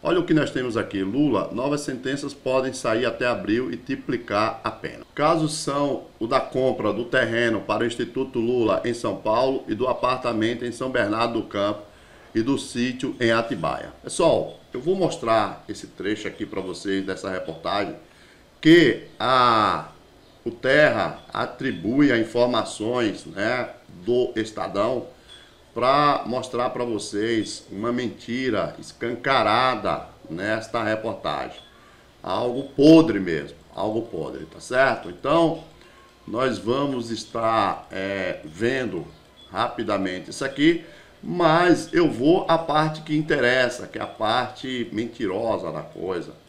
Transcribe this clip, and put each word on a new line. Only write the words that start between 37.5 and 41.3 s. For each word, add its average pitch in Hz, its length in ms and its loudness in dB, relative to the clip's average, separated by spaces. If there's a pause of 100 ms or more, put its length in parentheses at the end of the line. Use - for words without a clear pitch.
é, 95 520 -4
vendo 95 600 -4 (460)
rapidamente 95 800 -4
isso - 140 -8
aqui, 151 400 2 (380)
mas 170 720 4